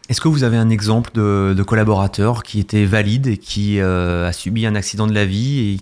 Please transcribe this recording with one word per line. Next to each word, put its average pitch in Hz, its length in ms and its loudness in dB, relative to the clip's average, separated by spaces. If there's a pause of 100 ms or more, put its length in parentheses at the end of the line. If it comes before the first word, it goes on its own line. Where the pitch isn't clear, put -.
Est-ce 120 120 -2
que - 60 0
vous 151 160 2
avez 117 140 2
un 113 140 4
exemple 110 440 0
de, 101 420 2
de 98 60 2
collaborateur 107 800 0
qui - 160 -8
était 104 260 0
valide 107 440 0
et 104 80 0
qui, 104 420 -4
euh, 90 480 0
a 87 60 -2
subi 110 340 -4
un 107 80 0
accident 104 320 -2
de 107 80 2
la 104 100 2
vie 120 360 0
et 101 220 -2